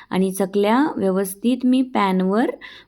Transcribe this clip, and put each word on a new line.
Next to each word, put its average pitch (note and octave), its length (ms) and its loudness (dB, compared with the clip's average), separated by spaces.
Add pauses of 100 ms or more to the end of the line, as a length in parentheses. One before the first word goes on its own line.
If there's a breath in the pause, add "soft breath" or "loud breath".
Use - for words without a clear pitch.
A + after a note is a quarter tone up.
आणि F#3+ 220 0
चकल्या G3+ 560 2 (100)
व्यवस्थित G3 680 -2
मी B3+ 180 2
पॅनवर G3+ 680 0 (360 loud breath)